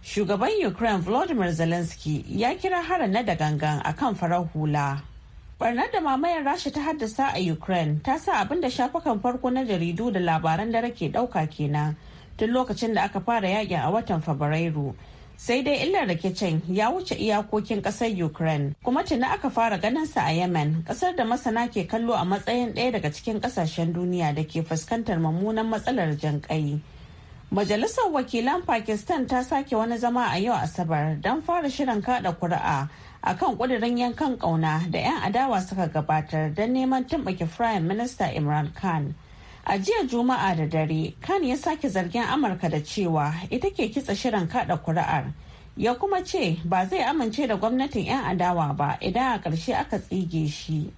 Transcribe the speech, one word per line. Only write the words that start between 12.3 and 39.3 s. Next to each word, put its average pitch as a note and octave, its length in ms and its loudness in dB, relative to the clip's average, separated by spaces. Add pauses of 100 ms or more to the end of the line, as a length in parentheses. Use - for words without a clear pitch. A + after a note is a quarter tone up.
tun A3 140 2
lokacin B3 440 0
da F3+ 80 2
aka G3 160 -2
fara A3 300 0
yakin F#3+ 320 0
a C#3+ 100 2
watan G#3+ 320 0
Fabrairu. D3+ 720 0 (400)
Sai B3 280 -2
dai D4 220 0
illar E4+ 220 2
rikicin F3 640 0
ya G#3+ 220 2
wuce F#4 280 -2
iyakokin G#3 640 0
ƙasar G#3+ 280 -2 (140)
Ukraine, D3+ 580 0
kuma C#4 220 0
tuni C4+ 220 0
aka E4+ 240 0
fara A3+ 280 2
ganin B3 300 0
sa - 200 0
a D3+ 40 2
Yemen, D#3+ 560 2
ƙasar F4+ 300 -2
da B3 80 2
masana A#3 420 0
ke G#3+ 180 -2
kallo A#3 280 0
a E3 100 0
matsayin G#3+ 500 0
ɗaya A#3+ 200 0
daga E3+ 180 -2
cikin G#3+ 300 -4
ƙasashen E3+ 520 -2
duniya F3 400 0
da D3+ 100 -2
ke D#3+ 220 -4
fuskantar G3+ 540 -2
mummunan G3 480 0
matsalar G#3+ 480 0
jinƙai. D3 640 -2 (720)
Majalisar A#3+ 640 2
Wakilan C4 500 0
Pakistan A#3+ 600 0
ta B3+ 160 0
sake C#4 340 -2
wani A3+ 220 0
zama A#3+ 340 2
a D#3 60 0
yau A3+ 160 2
Asabar D#3+ 680 0
don B3 220 0
fara E4+ 260 0
shirin C4 320 0
kaɗa G3+ 380 0
kuri'a D#3 500 0 (360)
a - 120 0
kan B3+ 220 0
ƙudurin A#3+ 400 0
yankan B3 400 0
ƙauna D#3+ 540 2
da - 80 0
'yan - 340 0
adawa B3 340 2
suka F#3 200 -2
gabatar D#3 640 0
don G#3 160 0
neman C4 400 2
tumɓuke F#3 400 -2
Prime F#3+ 380 0
Minister A3 380 -2
Imran D3+ 500 0
Khan. D#3 400 -2 (500)